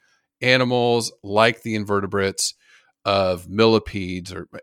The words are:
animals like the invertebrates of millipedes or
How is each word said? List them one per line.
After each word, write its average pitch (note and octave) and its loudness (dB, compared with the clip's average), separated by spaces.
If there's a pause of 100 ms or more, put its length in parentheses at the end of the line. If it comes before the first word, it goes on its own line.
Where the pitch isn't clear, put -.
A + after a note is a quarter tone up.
(440)
animals B2 2 (120)
like G#2+ 2
the A2+ -6
invertebrates G2 -2 (500)
of F#2 0
millipedes F#2+ 0
or F2+ -14 (160)